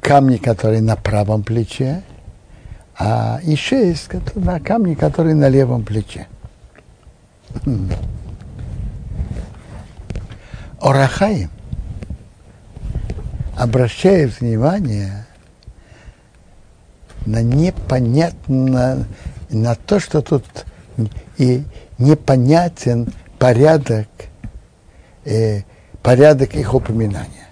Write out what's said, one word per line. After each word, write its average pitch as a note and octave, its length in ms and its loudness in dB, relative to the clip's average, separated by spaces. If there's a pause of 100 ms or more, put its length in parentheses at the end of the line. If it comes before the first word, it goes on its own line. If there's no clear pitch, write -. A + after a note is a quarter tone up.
камне, C3+ 380 6
который A2 420 2
на A2 160 2
правом G#2 460 0
плече, C3 600 -2 (960)
а A2+ 440 -2
и D#3 140 0
шесть F3+ 520 0
кото-, - 300 -8
на F3+ 220 0
камне, G3 340 0
который D#3 400 2
на D3 140 6
левом B2 360 2
плече. - 440 -6 (1400)
<laughs> - 20 -2 (3250)
Орахаим – C3+ 720 2 (2000)
обращает B2+ 840 2
внимание A2+ 840 -2 (2000)
на A2+ 160 0
непонятно, C3 1600 0 (440)
на A2+ 240 0
то, G3+ 260 0
что D3+ 220 -2
тут C3+ 220 0 (920)
и B2+ 240 2 (360)
непонятен C3+ 1120 2 (260)
порядок, B2+ 680 4 (1160)
э, G#2+ 380 0 (400)
порядок C3+ 520 6
их B2 200 -2
упоминания. G#2+ 760 -4